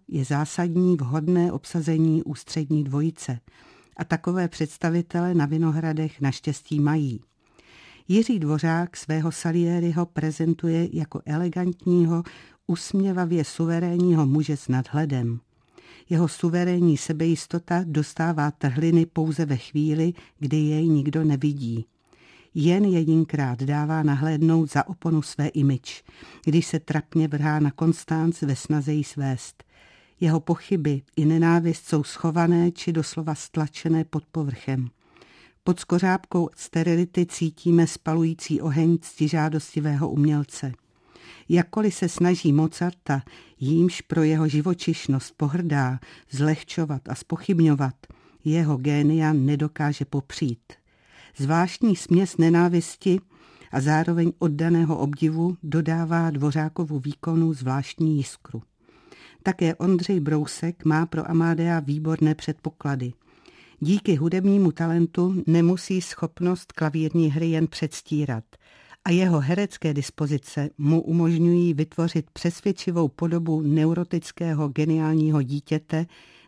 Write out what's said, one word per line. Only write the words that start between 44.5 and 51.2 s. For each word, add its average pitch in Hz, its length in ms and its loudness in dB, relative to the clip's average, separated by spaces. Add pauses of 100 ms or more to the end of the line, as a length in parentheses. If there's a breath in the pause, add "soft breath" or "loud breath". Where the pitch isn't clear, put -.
pohrdá, 143 600 -2 (320 loud breath)
zlehčovat 151 800 -2
a - 60 -4
zpochybňovat, 156 800 2 (520 soft breath)
jeho 151 320 2
génia 147 560 2
nedokáže 147 720 0
popřít. 135 540 -4 (800 soft breath)